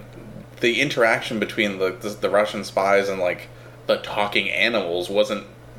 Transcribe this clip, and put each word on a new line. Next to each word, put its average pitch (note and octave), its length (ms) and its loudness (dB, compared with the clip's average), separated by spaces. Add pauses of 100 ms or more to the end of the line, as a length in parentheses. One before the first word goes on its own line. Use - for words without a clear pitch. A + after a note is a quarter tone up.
(600)
the A#2+ 180 2
interaction B2 600 2
between G2+ 400 -2
the, F#2+ 120 2
the, G#2 180 -8
the G#2 200 -2
Russian G#2 340 2
spies G2 460 2
and, F#2+ 100 -2
like, F2 300 -2 (380)
the G#2 100 4
talking G#2 520 -2
animals F2+ 600 0
wasn't G#2 360 0 (340)